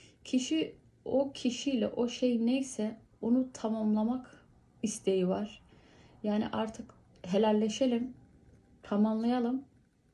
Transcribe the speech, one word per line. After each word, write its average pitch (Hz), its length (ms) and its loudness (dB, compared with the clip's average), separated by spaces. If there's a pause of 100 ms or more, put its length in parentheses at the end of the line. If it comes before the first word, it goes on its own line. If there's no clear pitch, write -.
(240)
Kişi, 311 520 -2 (300)
o 277 280 0
kişiyle 247 540 -2
o 240 200 -2
şey 240 380 0
neyse 233 520 -2 (240)
onu 254 320 2
tamamlamak 220 920 -2 (380)
isteği 190 440 2
var. 202 360 -4 (600)
Yani 208 280 0
artık 220 420 -6 (280)
helalleşelim, 214 920 2 (680)
tamamlayalım, 233 800 2 (500)